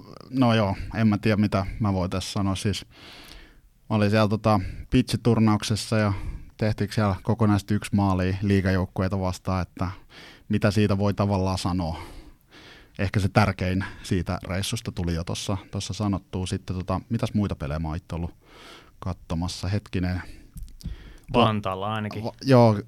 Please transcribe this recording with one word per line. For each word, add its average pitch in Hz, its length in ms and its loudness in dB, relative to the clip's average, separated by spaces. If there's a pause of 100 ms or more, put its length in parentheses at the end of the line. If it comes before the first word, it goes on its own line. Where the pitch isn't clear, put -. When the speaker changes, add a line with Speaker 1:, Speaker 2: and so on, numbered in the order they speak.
(300)
Speaker 1:
no 127 240 4
joo, 101 220 2 (180)
en 110 140 4
mä 104 100 4
tiedä, 107 180 2
mitä 101 300 2 (140)
mä 101 120 2
voin 92 180 0
tässä 95 220 -4
sanoa. 98 220 0
Siis 95 320 -2 (1040)
mä 110 60 0
olin 104 140 4
siellä 107 180 6
tota 107 320 2 (300)
pitchiturnauksessa 110 1080 2
ja 104 140 2 (440)
tehtiinkö 104 380 -2
siellä 101 280 2
kokonaisesti 104 520 2
yksi - 200 -2
maali 92 480 2
liigajoukkueita 95 800 2
vastaan, 92 420 -2
että 90 280 -4 (580)
mitä 107 220 4
siitä 101 280 4
voi 101 160 2
tavallaan 95 440 0
sanoa. 90 440 -2 (960)
Ehkä 98 220 0
se 95 80 2
tärkein 95 560 2 (180)
siitä 90 400 -2
reissusta 98 500 -6
tuli 87 220 -2
jo 82 100 -4
tossa, 101 320 -4 (140)
tossa 98 240 -6
sanottua. 95 520 -4
Sitten 92 300 -4
tota, 92 320 -2
mitäs - 260 -2
muita 101 220 0
pelejä 73 220 -4
mä 80 100 -4
oon 78 80 -6
itse - 180 -10
ollut 82 200 -6 (640)
katsomassa? 87 680 -6
Hetkinen. 90 540 -2 (1120)
Speaker 2:
Vantaalla 104 600 0
ainakin. 107 300 -6
Speaker 1:
Va-, - 80 -6 (100)
joo, 117 460 6